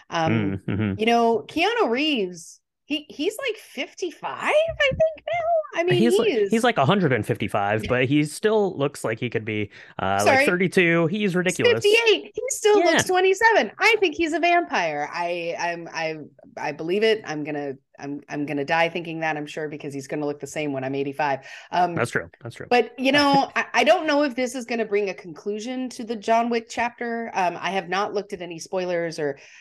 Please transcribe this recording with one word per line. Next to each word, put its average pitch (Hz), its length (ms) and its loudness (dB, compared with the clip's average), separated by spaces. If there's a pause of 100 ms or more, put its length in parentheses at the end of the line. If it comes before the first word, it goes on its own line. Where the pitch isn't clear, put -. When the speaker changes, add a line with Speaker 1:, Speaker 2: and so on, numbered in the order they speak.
Speaker 1:
Um, 165 220 0
Speaker 2:
Mm, 101 340 -2
mm-hmm. 101 340 0
Speaker 1:
you 107 60 0
know, 233 420 2
Keanu 392 420 0
Reeves, 226 680 -4 (260)
he, 294 220 -6
he's, 349 300 -6
like, 539 200 -4
fifty-five, - 760 -8
I 605 560 0
think - 100 0
now. 640 800 0
I 330 40 2
mean, 359 120 2
Speaker 2:
He's 233 180 4
Speaker 1:
he 403 60 4
Speaker 2:
like, 453 100 2
Speaker 1:
is 208 200 2
Speaker 2:
he's, 226 140 2
like, 240 140 2
a 139 80 4
hundred 170 280 4
and 107 120 2
fifty-five, 107 640 0
but 127 180 2
he 147 200 2
still 208 520 0
looks 139 260 -2
like 117 160 -2
he 123 100 -4
could 110 160 -4
be, 107 240 -2 (300)
uh, 95 180 0
like, 101 40 4
Speaker 1:
Sorry. 269 240 4
Speaker 2:
thirty-two. 175 600 2
He's 196 140 -4
Speaker 1:
He's 190 140 0
Speaker 2:
ridiculous. 180 400 2
Speaker 1:
fifty-eight. 440 580 2
He - 160 -8
still 415 300 4
Speaker 2:
Yeah. 349 60 6
Speaker 1:
looks 320 200 4
twenty-seven. 381 760 4
I 440 200 6
think 370 160 2
he's 330 180 -2
a 330 60 0
vampire. 233 760 0
I, 175 440 -4
I'm, 170 360 -4
I, 160 220 -4 (420)
I 139 160 -4
believe 165 300 -2
it. 220 200 2
I'm 151 220 -6
gonna, 143 300 -6 (220)
I'm, 143 300 -12
I'm 147 180 -6
gonna 143 200 -4
die 165 240 2
thinking 165 320 -8
that, 156 160 -2
I'm 151 80 -8
sure, 151 240 -8
because 147 240 -10
he's 139 140 -10
gonna 151 180 -4
look 147 160 -6
the 143 60 -10
same 147 260 -4
when 131 100 -4
I'm 135 120 -4
eighty-five. 139 520 -2 (240)
Um, 175 240 0
Speaker 2:
That's 123 160 0
true. 82 180 -4 (140)
That's 120 120 -14
true. - 140 -14
Speaker 1:
but, 240 300 4
you 262 120 2
Speaker 2:
<laughs> - 20 6
Speaker 1:
know, 277 420 4
I, 233 180 0
I 247 120 4
don't 320 200 6
know 294 180 4
if 262 120 -2
this 247 180 -2
is 254 120 -8
gonna 233 180 -2
bring 202 260 0
a 180 40 -4
conclusion 214 800 -8
to 247 120 -12
the 226 140 -6
John 226 320 2
Wick 233 180 -2
chapter. 233 680 -6
Um, 175 240 0
I 175 120 -4
have 185 180 -2
not 190 260 -2
looked 196 200 -6
at 180 80 -8
any 175 180 -10
spoilers 170 600 -4
or, 143 200 -4 (220)